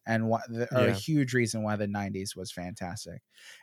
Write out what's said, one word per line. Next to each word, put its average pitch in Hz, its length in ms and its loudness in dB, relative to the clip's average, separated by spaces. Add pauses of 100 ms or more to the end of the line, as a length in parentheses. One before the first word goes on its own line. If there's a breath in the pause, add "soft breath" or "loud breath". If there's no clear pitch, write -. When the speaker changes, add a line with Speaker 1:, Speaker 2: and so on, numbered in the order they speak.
Speaker 1:
and 113 200 2
wha-, 113 200 4
the, 117 280 -2
or 104 100 6
a - 20 6
Speaker 2:
Yeah. - 80 4
Speaker 1:
huge 131 400 2
reason 113 260 2
why 107 140 0
the 104 100 0
nineties 101 500 -4
was 92 160 -10
fantastic. 90 720 -8 (420 loud breath)